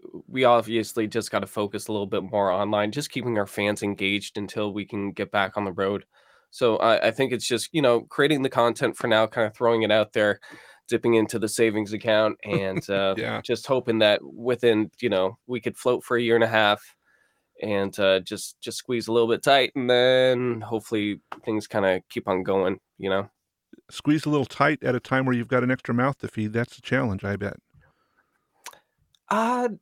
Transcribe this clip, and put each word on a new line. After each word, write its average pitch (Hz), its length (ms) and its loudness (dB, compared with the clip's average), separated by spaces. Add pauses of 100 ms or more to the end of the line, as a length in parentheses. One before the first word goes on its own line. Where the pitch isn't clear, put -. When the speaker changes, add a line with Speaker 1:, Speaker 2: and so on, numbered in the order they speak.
(280)
Speaker 1:
we 127 160 -2
obviously 113 640 2
just 107 240 -6
gotta 95 160 -2
focus 104 400 -6
a 110 60 -6
little 101 140 -4
bit 95 160 -4
more 98 280 0
online, 104 400 0
just 143 180 -8
keeping 120 280 -4
our 101 100 -2
fans 104 360 -2
engaged 101 540 -4
until 104 360 -6
we 101 120 -6
can 101 280 -8
get 98 180 -8
back 98 240 0
on 104 80 -2
the 98 80 -4
road. 98 320 -2 (460)
So 117 280 0
I, 110 300 4
I 113 40 2
think 131 200 -2
it's 120 160 -4
just, 117 240 -4
you 160 100 0
know, 120 200 4
creating 143 420 0
the 135 60 0
content 120 480 0
for - 100 -4
now, 110 200 4
kinda 107 240 -2
throwing 117 320 0
it 104 80 2
out 107 200 2
there, 104 300 0 (480)
dipping 117 240 2
into 110 260 2
the 107 80 -4
savings 107 460 0
account, 107 500 0
and, 95 420 -2
Speaker 2:
<laughs> - 40 -16
Speaker 1:
uh, 98 280 0
Speaker 2:
Yeah. 110 280 -4
Speaker 1:
just 117 200 -4
hoping 117 340 0
that 104 220 6
within, 113 800 0
you 120 80 -2
know, 95 300 0 (100)
we 123 140 -6
could 110 160 -6
float - 260 0
for 123 140 -2
a 120 40 2
year 117 140 4
and 113 80 4
a 113 40 2
half 107 360 2 (800)
and, 98 380 -4
uh, 95 200 4
just, - 400 -12
just - 180 -12
squeeze 117 300 -6
a 113 60 -2
little 117 160 4
bit 107 120 0
tight, 139 340 4
and 123 140 -2
then 123 720 2
hopefully 104 600 -4 (240)
things 107 220 -4
kinda 95 420 2
keep - 180 -8
on 92 160 0
going, 95 380 -2 (160)
you 95 120 -4
know? 98 200 -2 (600)
Speaker 2:
Squeeze - 360 0
a 151 40 -2
little 147 160 0
tight 143 380 0
at 127 120 0
a 120 60 -2
time 131 240 -2
where 127 100 0
you've 117 140 -4
got 127 140 2
an 127 80 0
extra 131 220 -4
mouth 127 260 0
to - 80 -8
feed. 107 260 -6
That's 117 240 -4
a - 40 -20
challenge, 120 440 -2
I 101 100 -2
bet. 98 220 -8 (1700)
Speaker 1:
Uh, 240 400 0 (120)